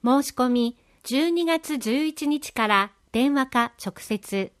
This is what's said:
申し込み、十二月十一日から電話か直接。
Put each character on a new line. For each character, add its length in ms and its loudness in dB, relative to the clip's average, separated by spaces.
申 200 4
し 80 -6
込 180 0
み、 280 0
十 260 0
二 160 2
月 320 -2
十 280 0
一 220 -4
日 240 -2
か 160 0
ら 240 2
電 220 2
話 140 0
か 260 -2
直 160 -8
接。 600 -6